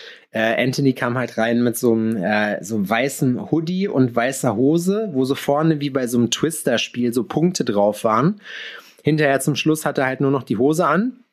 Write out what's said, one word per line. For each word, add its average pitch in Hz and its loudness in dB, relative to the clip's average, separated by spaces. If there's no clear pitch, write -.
Äh, 113 0
Anthony 131 2
kam 123 -2
halt 117 -6
rein 117 2
mit 117 0
so 120 2
einem, 113 0
äh, 104 -2
so 107 -6
einem 98 -2
weißen 123 -2
Hoodie 180 -2
und 127 2
weißer 123 0
Hose, 175 0
wo 131 0
so 135 0
vorne 151 2
wie 143 -4
bei 131 -2
so 120 0
einem 117 4
Twister-Spiel 123 -2
so 117 0
Punkte 165 0
drauf 104 2
waren. 123 2
Hinterher 147 2
zum 143 0
Schluss 151 0
hatte 143 -2
er 127 2
halt 131 -4
nur 139 2
noch 135 0
die 113 -2
Hose 156 2
an. 202 0